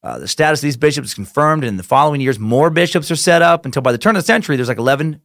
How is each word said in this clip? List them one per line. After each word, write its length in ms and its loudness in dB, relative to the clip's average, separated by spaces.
Uh, 160 -10
the 120 -12
status 300 0
of 40 -6
these 140 -4
bishops 320 0
is 40 -12
confirmed, 500 -2
and 60 -4
in 80 -6
the 60 -10
following 380 2
years, 180 -2
more 300 2
bishops 420 0
are 60 -2
set 240 4
up 240 2
until 160 -4
by 100 2
the 60 -2
turn 180 2
of 80 -2
the 20 -8
century, 300 0
there's, 140 -2
like, 80 -4
eleven 480 -2